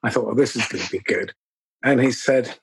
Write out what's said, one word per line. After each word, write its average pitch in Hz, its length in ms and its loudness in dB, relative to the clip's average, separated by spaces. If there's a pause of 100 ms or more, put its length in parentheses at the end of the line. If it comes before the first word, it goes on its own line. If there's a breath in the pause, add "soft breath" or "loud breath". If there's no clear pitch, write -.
I 117 80 -2
thought, 117 160 0
"Well, 107 80 -4
this 135 200 2
is 110 120 -2
gonna - 260 -6
be - 80 -4
good." - 320 -4 (500)
And 131 180 4
he 131 120 4
said 131 500 0